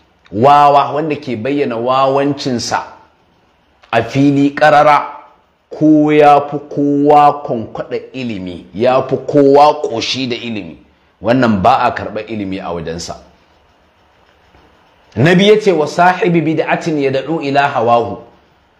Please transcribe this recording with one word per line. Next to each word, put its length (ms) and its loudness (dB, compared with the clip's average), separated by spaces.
Wawa 640 4
wanda 220 -4
ke 200 -8
bayyana 400 -4
wawancinsa 1080 -2
a 120 0
fili 520 0
ƙarara, 480 4
ko 420 2
ya 360 6
fi 100 -10
kowa 760 2
kwankwada 540 -8
ilimi, 600 -10
ya 300 0
fi 140 -4
kowa 560 4
ƙoshi 460 -6
da 60 -4
ilimi, 420 -10
wannan 400 2
ba 220 2
a 80 0
karɓar 380 -8
ilimi 320 -8
a 100 -10
wajensa. 440 -10
Na 200 2
biyu 200 4
yace, 180 2
"Wa 140 0
sahibi 540 0
bid'atin 560 -4
yad'u 440 -4
ila 260 0
hawahu." 500 0